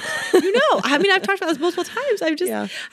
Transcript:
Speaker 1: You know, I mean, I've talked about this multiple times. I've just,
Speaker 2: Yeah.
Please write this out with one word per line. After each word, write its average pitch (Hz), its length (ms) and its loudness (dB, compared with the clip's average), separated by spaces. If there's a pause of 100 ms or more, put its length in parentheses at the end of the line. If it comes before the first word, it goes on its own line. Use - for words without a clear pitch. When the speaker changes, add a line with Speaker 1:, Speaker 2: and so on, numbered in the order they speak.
(340)
Speaker 1:
You 359 180 4
know, 523 320 4
I 277 160 2
mean, 392 120 4
I've 381 120 4
talked 381 160 -2
about 339 100 -4
this 294 100 0
multiple 339 260 -2
times. 480 360 -2
I've 320 140 0
just, 330 140 -2
Speaker 2:
Yeah. 208 180 -4 (260)